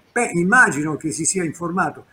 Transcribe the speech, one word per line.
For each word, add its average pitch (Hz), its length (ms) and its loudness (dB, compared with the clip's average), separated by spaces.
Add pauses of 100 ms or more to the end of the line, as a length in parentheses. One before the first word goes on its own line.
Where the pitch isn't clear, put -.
(120)
Beh, 240 220 -2
immagino 170 640 2
che 156 140 -6
si 160 140 -6
sia 185 180 -2
informato, 165 720 -4